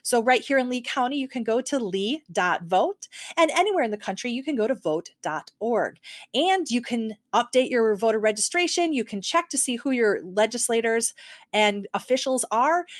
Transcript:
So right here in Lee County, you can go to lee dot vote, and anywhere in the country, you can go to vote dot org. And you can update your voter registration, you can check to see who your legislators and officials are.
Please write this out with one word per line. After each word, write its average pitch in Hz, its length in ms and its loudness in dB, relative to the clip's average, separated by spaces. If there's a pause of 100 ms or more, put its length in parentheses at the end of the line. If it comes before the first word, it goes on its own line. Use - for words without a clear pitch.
So 240 200 2
right 240 200 4
here 269 160 0
in 247 120 0
Lee 247 120 -4
County, 262 360 -2
you 262 100 -6
can 247 140 -6
go 226 200 0
to 285 160 -2
lee 208 440 -4 (100)
dot 180 320 0
vote, 196 440 0 (280)
and 320 140 4
anywhere 359 340 2
in 220 60 -2
the 208 80 -6
country, 208 320 -6
you 247 120 -4
can 294 140 -4
go 214 100 2
to 254 80 2
vote 165 360 -4 (120)
dot 156 360 -6
org. 208 400 0 (360)
And 349 360 2
you 240 100 0
can 226 360 -4 (180)
update 240 360 2
your 220 260 2
voter 220 220 2
registration, 320 760 0
you 240 100 0
can 202 160 -8
check 339 280 -2
to 285 100 -4
see 247 180 -2
who 269 140 -4
your 226 320 2
legislators 226 920 0 (380)
and 208 420 2
officials 254 560 0
are. 311 360 2 (140)